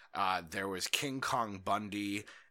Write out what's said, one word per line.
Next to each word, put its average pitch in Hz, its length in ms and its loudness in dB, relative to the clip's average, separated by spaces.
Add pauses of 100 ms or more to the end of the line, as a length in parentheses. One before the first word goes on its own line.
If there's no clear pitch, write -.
(140)
uh, 92 340 4
there 98 180 -2
was 92 220 -2
King 135 320 0
Kong 113 380 0
Bundy 101 680 0 (260)